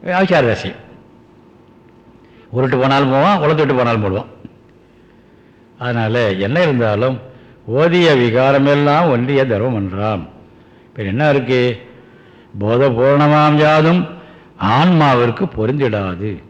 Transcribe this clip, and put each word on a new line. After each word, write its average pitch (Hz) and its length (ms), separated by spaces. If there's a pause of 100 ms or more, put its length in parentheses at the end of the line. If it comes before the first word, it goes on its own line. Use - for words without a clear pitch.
ஆச்சார 180 400
ராசி. 101 260 (1900)
உருட்டு 127 240
போனாலும் 135 280
போவான், 160 280
உலகத்து 151 280
விட்டு 131 100
போனாலும் 117 280
போடுவான். 98 220 (1500)
அதனால 117 560
என்ன 101 280
இருந்தாலும், 120 580 (560)
"ஓதிய 165 400
விகாரமெல்லாம் 139 920
ஒன்றிய 135 360
தர்மம்" 117 300
என்றாம். 98 540 (560)
இப்ப - 180
என்ன 117 260
இருக்கு? 123 520 (760)
"போத 117 300
பூரணமாம் 147 680
யாதும் 156 520 (520)
ஆன்மாவிற்கு 135 880 (120)
பொருந்திடாது" 107 920